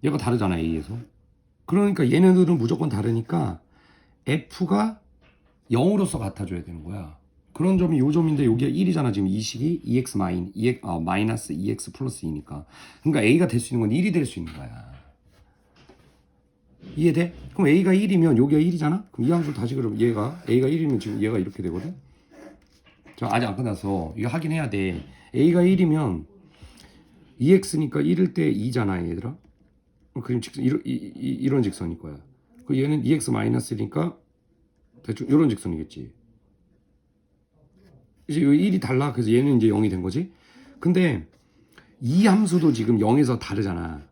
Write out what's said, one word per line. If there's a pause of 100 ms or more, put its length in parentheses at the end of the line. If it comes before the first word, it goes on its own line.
얘가
다르잖아,
A에서. (680)
그러니까
얘네들은
무조건
다르니까 (680)
F가 (720)
영으로서
같아줘야
되는
거야. (360)
그런
점이
요
점인데
여기가
일이잖아.
지금
이
식이
이엑스
마인-,
이엑스,
어,
마이너스
이
엑스
플러스
이니까. (360)
그러니까
A가
될
수
있는
건
일이
될
수
있는
거야. (2000)
이해돼? (180)
그럼
A가
일이면
여기가
일이잖아?
그럼
이
함수
다시
그럼
얘가,
A가
일이면
지금
얘가
이렇게
되거든? (1200)
자,
아직
안
끝났어.
이거
확인해야
돼. (300)
A가
일이면 (1120)
이
엑스니까
일일
때
이잖아,
얘들아. (760)
그럼
그림
직선,
이런,
이,
이, (100)
이런
직선일
거야. (480)
그
얘는
이엑스
마이너스
일이니까 (840)
대충
이런
직선이겠지. (2250)
이제
이
일이
달라.
그래서
얘는
이제
영이
된
거지. (480)
근데 (720)
이
함수도
지금
영에서
다르잖아. (100)